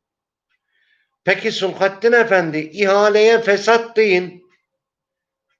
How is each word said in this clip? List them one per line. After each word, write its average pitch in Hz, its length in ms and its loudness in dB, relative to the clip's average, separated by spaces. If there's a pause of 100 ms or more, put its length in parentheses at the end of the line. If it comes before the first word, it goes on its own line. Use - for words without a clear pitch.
(1200)
Peki 196 280 -4
Sulhattin 190 600 -2
Efendi, 185 460 0
ihaleye 208 840 2
fesat 226 560 0
deyin. 180 540 -2 (1080)